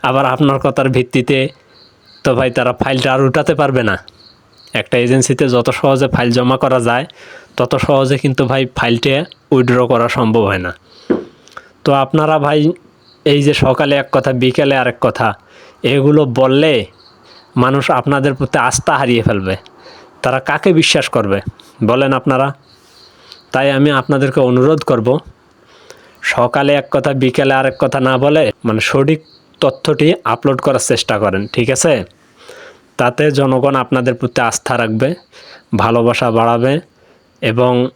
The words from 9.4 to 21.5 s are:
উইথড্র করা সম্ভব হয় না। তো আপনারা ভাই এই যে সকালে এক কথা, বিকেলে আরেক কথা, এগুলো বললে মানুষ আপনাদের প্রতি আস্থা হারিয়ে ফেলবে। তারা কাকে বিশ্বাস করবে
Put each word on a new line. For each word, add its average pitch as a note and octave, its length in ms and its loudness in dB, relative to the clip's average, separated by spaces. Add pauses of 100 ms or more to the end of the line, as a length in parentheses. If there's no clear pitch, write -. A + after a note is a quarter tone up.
উইথড্র B2 360 2
করা A#2 220 2
সম্ভব A2+ 320 0
হয় G2 180 0
না। F2+ 160 -8 (1080)
তো C#3+ 80 2
আপনারা D3+ 460 0
ভাই D3+ 340 0 (520)
এই C#3+ 180 2
যে C#3+ 120 2
সকালে C#3 420 0
এক C3+ 160 -4
কথা, C3+ 200 0
বিকেলে C3 440 0
আরেক B2 240 -2
কথা, A2+ 380 -2 (440)
এগুলো C#3+ 420 2
বললে C3 640 2 (680)
মানুষ C3 340 0
আপনাদের C#3 440 0
প্রতি C3+ 240 -4
আস্থা B2+ 380 0
হারিয়ে A#2+ 260 0
ফেলবে। F#2+ 340 -2 (680)
তারা C3 180 -2
কাকে D#3+ 320 0
বিশ্বাস D#3 360 2
করবে G2+ 320 -2 (440)